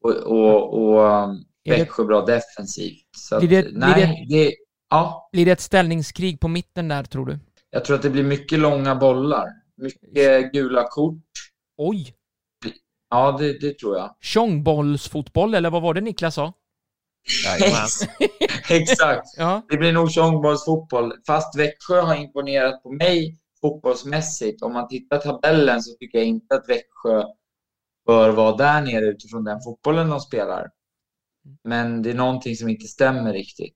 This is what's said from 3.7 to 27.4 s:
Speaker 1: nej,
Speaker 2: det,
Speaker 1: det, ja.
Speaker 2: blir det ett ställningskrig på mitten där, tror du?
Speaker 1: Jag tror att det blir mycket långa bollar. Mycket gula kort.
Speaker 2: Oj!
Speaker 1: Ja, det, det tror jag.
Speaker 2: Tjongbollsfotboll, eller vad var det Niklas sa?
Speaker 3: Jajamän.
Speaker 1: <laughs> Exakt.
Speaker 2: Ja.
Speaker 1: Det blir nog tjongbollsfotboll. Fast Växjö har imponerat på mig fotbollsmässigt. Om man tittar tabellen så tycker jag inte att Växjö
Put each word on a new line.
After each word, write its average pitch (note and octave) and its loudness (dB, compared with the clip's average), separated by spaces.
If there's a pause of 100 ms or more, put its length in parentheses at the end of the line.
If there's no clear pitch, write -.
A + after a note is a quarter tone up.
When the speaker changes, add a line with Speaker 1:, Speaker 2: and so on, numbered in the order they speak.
Speaker 1:
nej, D#3 4
Speaker 2:
det, D3 0
Speaker 1:
det, D#3 4 (340)
ja. D#3+ 0
Speaker 2:
blir F3 2
det F3+ 6
ett E3+ 2
ställningskrig E3+ -2
på E3 -2
mitten E3+ -6
där, C#3+ -4
tror C3 -8
du? C#3+ -8 (300)
Speaker 1:
Jag B2 -4
tror C#3+ 2
att C3+ -2
det C#3+ 0
blir C#3 0
mycket C#3+ -2
långa C#3 2
bollar. C3 2 (300)
Mycket C3 2
gula B2+ 0
kort. D#3+ -4 (540)
Speaker 2:
Oj! D#3 -4 (960)
Speaker 1:
Ja, C3+ 2
det, D3 -2
det C#3+ -6
tror - -4
jag. - -8
Speaker 2:
Tjongbollsfotboll, D#3 -2
eller E3+ 0
vad E3+ -2
var E3 -2
det F#3+ -2
Niklas F#3 -6
sa? D#3 -4 (920)
Speaker 3:
Jajamän. A2 2 (420)
Speaker 1:
<laughs> - -6
Exakt. D#3+ 2 (100)
Speaker 2:
Ja. F3+ -2
Speaker 1:
Det D3 0
blir E3 2
nog E3 2
tjongbollsfotboll. D3+ 0 (140)
Fast D#3 -2
Växjö D3+ 0
har E3 2
imponerat C#3 -4
på B2+ -16
mig D#3+ 0 (220)
fotbollsmässigt. C#3 -4
Om A#2 -6
man B2 -6
tittar C3 -6
tabellen C#3+ 0
så A#2 -16
tycker A#2 -8
jag A2+ 0
inte A2+ -2
att - -6
Växjö A2+ -2 (840)